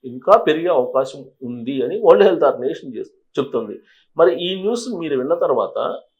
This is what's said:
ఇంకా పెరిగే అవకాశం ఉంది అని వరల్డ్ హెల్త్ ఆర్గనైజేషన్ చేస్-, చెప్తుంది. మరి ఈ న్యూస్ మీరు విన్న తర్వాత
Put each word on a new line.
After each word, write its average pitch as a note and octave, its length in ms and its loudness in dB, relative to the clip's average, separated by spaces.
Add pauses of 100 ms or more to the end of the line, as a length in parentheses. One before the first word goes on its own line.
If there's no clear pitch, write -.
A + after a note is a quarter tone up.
ఇంకా B2+ 320 4
పెరిగే E3 300 0
అవకాశం C3+ 580 0 (180)
ఉంది B2 400 -6
అని G3 200 -4
వరల్డ్ G3 200 6
హెల్త్ E3+ 200 4
ఆర్గనైజేషన్ C3 520 -2
చేస్-, - 440 -10
చెప్తుంది. A2 400 -6 (380)
మరి E3+ 180 6
ఈ F#3 260 -6
న్యూస్ A#3+ 280 -4
మీరు E3 280 -4
విన్న C3+ 160 0
తర్వాత C3 680 -2 (200)